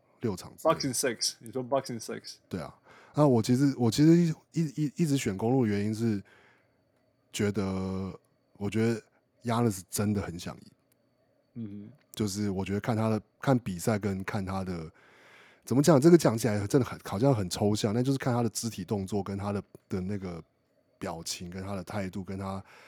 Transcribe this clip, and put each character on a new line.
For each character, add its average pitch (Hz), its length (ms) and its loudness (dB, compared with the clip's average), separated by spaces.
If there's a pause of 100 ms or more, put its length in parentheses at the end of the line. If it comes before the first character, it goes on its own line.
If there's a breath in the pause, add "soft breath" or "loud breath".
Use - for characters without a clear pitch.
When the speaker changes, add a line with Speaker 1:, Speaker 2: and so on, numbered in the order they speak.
(200)
Speaker 1:
六 104 160 -2
场 - 220 -14
之 - 100 -2
类 160 60 6
的。 160 80 -6
Speaker 2:
Bucks 147 60 -2
in 127 60 -4
six， - 460 -2
你 117 140 -18
说 127 100 -4
Bucks 131 300 -2
in 113 80 -8
six。 - 340 -12 (140)
Speaker 1:
对 95 100 -6
啊， 67 160 -12 (380 soft breath)
那 147 120 4
我 123 160 6
其 123 140 2
实， 139 220 4
我 120 120 4
其 147 160 4
实 165 120 10 (340)
一， 165 100 -2
一， 151 220 -2
一， 147 140 -2
一 170 80 2
直 143 120 2
选 107 200 -2
公 113 160 2
路 135 100 4
的 107 80 2
原 101 140 0
因 107 100 -2
是 107 260 0 (1080 soft breath)
觉 208 180 0
得， 190 640 -2 (440)
我 101 120 -6
觉 110 240 2
得 110 80 -6 (420)
Giannis 120 460 0
真 104 240 -2
的 101 80 -2
很 87 160 -8
想 87 200 -12
赢。 - 140 -20 (840)
Speaker 2:
嗯 113 140 -10
哼。 104 220 -16 (220)
Speaker 1:
就 107 140 -2
是 101 240 -2
我 95 120 -2
觉 95 120 -2
得 104 40 -2
看 117 160 -2
他 113 140 0
的， 107 100 0 (220)
看 135 160 4
比 95 220 -6
赛 110 180 0
跟 95 260 -4
看 98 220 -6
他 95 180 -4
的， 87 240 -8 (800 soft breath)
怎 113 100 0
么 135 60 6
讲？ 147 180 8
这 160 120 8
个 175 60 12
讲 123 200 2
起 117 100 0
来 104 200 0
真 143 120 4
的 120 60 2
很， 85 180 -10
好 - 140 -6
像 135 160 4
很 101 160 -2
抽 104 240 0
象， 107 180 0
但 120 120 0
就 135 80 0
是 135 80 -2
看 131 120 -2
他 120 120 0
的 117 60 0
肢 113 200 -6
体 98 160 -8
动 98 180 -4
作 98 200 -4
跟 98 120 -8
他 202 160 -6
的， 202 120 -4 (260)
的 - 100 -4
那 196 200 -6
个 175 200 -10 (600)
表 82 240 -8
情 - 260 -10
跟 95 140 -10
他 98 120 -8
的 92 80 -6
态 98 240 -6
度 95 160 -8
跟 95 140 -10
他 98 260 -8 (240 soft breath)